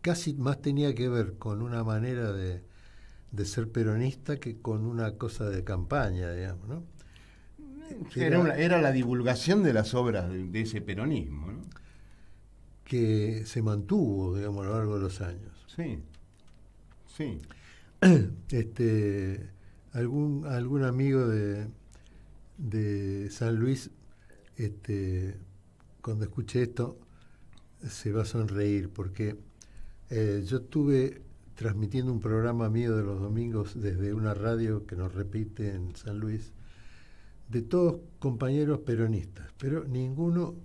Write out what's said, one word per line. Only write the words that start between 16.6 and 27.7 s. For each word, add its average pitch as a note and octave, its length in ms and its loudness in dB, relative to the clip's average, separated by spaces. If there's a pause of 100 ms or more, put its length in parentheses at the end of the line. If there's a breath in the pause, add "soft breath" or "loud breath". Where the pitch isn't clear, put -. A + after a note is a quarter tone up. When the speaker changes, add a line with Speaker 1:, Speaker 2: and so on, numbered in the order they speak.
Speaker 2:
sí. A#2 220 -4 (600 loud breath)
Speaker 1:
<clears throat> D3 300 10 (200)
Este, G#2 1000 2 (420 soft breath)
algún, C#3+ 540 0
algún C3 380 0
amigo C3 440 4
de, G#2+ 400 0 (880 soft breath)
de G#2 720 -2
San A#2 260 0
Luis, B2+ 340 0 (680 soft breath)
este, G2 800 -4 (640)
cuando A2 240 -2
escuche A#2+ 380 -2
esto, A#2+ 360 -2 (880 soft breath)